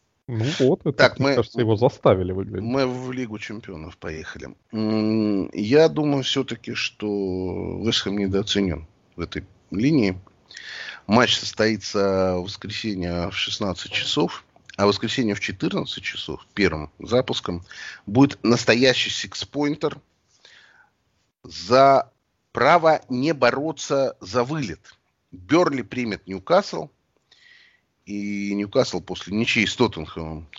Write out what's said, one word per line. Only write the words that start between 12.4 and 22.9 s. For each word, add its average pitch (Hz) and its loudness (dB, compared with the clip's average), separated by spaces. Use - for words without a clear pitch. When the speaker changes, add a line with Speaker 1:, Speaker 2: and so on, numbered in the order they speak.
Speaker 2:
воскресенье 92 -6
в 98 -10
шестнадцать - -6
часов, - -2
а 101 4
в 104 6
воскресенье 110 0
в 101 -6
четырнадцать - -6
часов - -10
первым 80 0
запуском 101 -4
будет 127 4
настоящий 120 4
сикспоинтер 143 -6
за 131 4
право 160 4